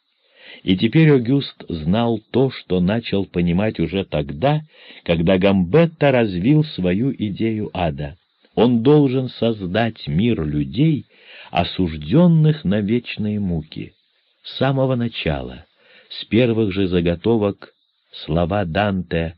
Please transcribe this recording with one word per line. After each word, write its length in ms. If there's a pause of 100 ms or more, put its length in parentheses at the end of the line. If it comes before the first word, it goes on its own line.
(640)
И 140
теперь 340
Огюст 580
знал 500 (120)
то, 180
что 300
начал 460
понимать 540
уже 240
тогда, 580 (420)
когда 340
Гамбетта 720
развил 520
свою 500
идею 580
ада. 460 (380)
Он 260
должен 480
создать 800
мир 360
людей — 600 (460)
осужденных 1120
на 180
вечные 580
муки. 540 (500)
С 140
самого 380
начала, 720 (440)
с 160
первых 460
же 160
заготовок, 840 (520)
слова 380
Данте 760